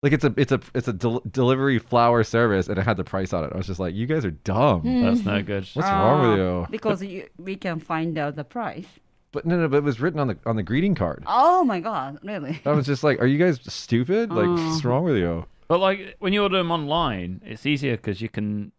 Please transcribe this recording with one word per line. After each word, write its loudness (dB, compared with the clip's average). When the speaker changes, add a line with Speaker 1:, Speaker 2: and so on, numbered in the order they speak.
Speaker 1:
Like, 4
it's 2
a, 4
it's 2
a, 0
it's -2
a -2
del-, -2
delivery 2
flower 4
service, 2
and -2
it 0
had 2
the -4
price -6
on -2
it. -6
I -6
was -6
just -6
like, -4
"You -4
guys -2
are -2
dumb." 0
Speaker 2:
Mm. 0
Speaker 3:
That's 2
no 0
good. -6
Speaker 1:
What's 0
wrong 4
with 4
Speaker 2:
Ah, 0
Speaker 1:
you? -6
Speaker 2:
because -2
you, -12
we -8
can -6
find -4
out -4
the -10
price. -10
Speaker 1:
But -6
no, 2
no, 2
but 2
it 2
was 0
written -2
on 0
the, -4
on 0
the -2
greeting 0
card. -4
Speaker 2:
Oh 4
my 0
God, -6
really? -8
Speaker 1:
I 0
was 2
just -2
like, 2
"Are 4
you 2
guys 2
stupid? 0
Like, 2
Speaker 2:
Oh. 2
Speaker 1:
what's 0
wrong 2
with 2
you?" 0
Speaker 3:
But, 2
like, -2
when 0
you 2
order 2
them 0
online, -2
it's -10
easier 0
'cause -6
you -6
can -6